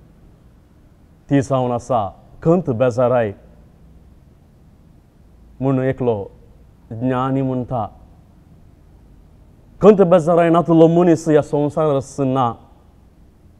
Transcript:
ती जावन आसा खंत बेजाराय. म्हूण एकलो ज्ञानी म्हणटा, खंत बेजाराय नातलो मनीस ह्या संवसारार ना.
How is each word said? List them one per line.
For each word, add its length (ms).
ती 120
जावन 300
आसा 380
खंत 260
बेजाराय. 600
म्हूण 200
एकलो 460
ज्ञानी 500
म्हणटा, 460
खंत 200
बेजाराय 480
नातलो 380
मनीस 420
ह्या 120
संवसारार 840
ना. 280